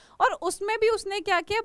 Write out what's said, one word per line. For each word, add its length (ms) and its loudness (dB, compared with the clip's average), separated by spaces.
और 120 4
उसमें 460 -2
भी 100 4
उसने 320 -2
क्या 200 2
किया, 240 -2